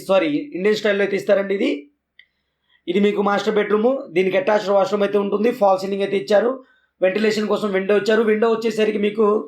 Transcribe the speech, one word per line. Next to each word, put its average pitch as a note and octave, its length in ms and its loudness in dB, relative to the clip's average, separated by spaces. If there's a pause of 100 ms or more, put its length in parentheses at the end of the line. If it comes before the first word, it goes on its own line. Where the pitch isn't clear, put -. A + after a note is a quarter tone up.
సారీ, F3 220 2 (260)
ఇండియన్ G#3 240 0
స్టైల్‌లో G3+ 260 0
అయితే G3+ 140 -2
ఇస్తారండి G3 380 0
ఇది. B3+ 120 0 (1200)
ఇది F#3 160 0
మీకు G#3 220 0
మాస్టర్ G3+ 280 -2
బెడ్‌రూమ్, G#3+ 340 0 (240)
దీనికి F#3+ 280 0
అటాచ్డ్ G3+ 340 0
వాష్‌రూమ్ G3 300 0
అయితే G3+ 180 0
ఉంటుంది. G#3 340 0
ఫాల్ F#3+ 240 4
సీలింగ్ G3 240 -4
అయితే G3 160 -2
ఇచ్చారు, G#3 280 2 (500)
వెంటిలేషన్ G#3 520 0
కోసం G3+ 240 -2
విండో G3 260 0
ఇచ్చారు. A3 280 2
విండో A3 240 2
వచ్చేసరికి G#3+ 520 -2
మీకు G#3 200 0 (200)